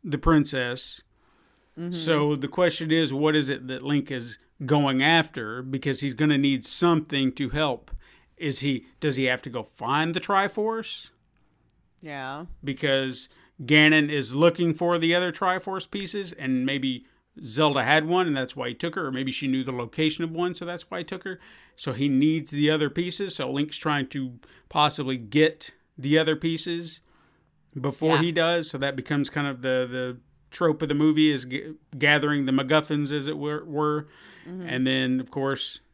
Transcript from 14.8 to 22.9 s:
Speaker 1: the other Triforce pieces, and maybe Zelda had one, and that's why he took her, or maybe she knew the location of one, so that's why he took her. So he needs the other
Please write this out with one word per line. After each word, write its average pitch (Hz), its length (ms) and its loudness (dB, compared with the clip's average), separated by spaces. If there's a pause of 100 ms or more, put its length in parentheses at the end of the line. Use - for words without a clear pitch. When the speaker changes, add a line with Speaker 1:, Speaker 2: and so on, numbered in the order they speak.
Speaker 1:
the 165 160 2
other 180 180 0
Triforce 185 580 -4
pieces, 196 420 -8
and 131 320 -2
maybe 131 420 -2 (360)
Zelda 135 400 2
had 151 240 4
one, 180 220 2
and 143 80 0
that's 127 180 -6
why 123 140 -6
he 120 60 -6
took 165 200 -6
her, 170 120 -4
or 131 60 -4
maybe 131 200 -4
she 139 160 -4
knew 131 160 0
the 131 80 -6
location 151 500 -2
of 160 80 -4
one, 175 240 -4
so 175 100 -12
that's 175 260 -10
why 185 80 -8
he 175 60 -8
took 185 200 -12
her. 185 160 -10 (340)
So - 180 -6
he 135 160 0
needs 147 440 4
the 147 180 2
other 151 200 2